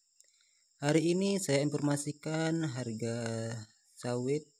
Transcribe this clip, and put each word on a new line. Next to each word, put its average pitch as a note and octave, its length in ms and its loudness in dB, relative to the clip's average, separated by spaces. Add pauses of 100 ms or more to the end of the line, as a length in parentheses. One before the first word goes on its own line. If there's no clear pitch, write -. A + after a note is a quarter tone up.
(800)
Hari D#3+ 400 4
ini G3 240 2
saya C#3 240 2
informasikan D3 1040 0
harga A#2 800 -4 (480)
sawit B2+ 480 -2 (120)